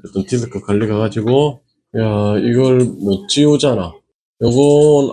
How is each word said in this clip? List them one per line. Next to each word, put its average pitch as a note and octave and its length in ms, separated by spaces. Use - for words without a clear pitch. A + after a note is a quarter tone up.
일단 G2 220
디스크 A#2 360
관리 G#2 240
가가지고, A2 720
야, G#2 400
이걸 B2+ 460
못 G2 440
지우잖아. C#3 640
요건 C#3+ 720